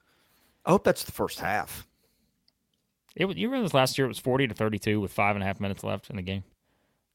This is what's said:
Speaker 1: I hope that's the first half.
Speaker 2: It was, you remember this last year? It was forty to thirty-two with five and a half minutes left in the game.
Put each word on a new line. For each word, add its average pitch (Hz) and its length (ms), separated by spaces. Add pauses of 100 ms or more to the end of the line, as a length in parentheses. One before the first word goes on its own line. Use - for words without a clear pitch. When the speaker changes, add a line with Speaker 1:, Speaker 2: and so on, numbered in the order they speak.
(640)
Speaker 1:
I - 60
hope 190 140
that's - 200
the - 80
first - 260
half. 90 480 (1300)
Speaker 2:
It 180 120
was, 196 100
you 202 120
remember 254 180
this 147 80
last 131 240
year? 135 80
It - 20
was 110 100
forty 131 300
to 107 60
thirty-two 107 460
with 95 120
five 101 240
and 101 60
a 95 40
half 98 140
minutes 98 240
left 101 260
in 98 60
the 95 60
game. 95 220 (720)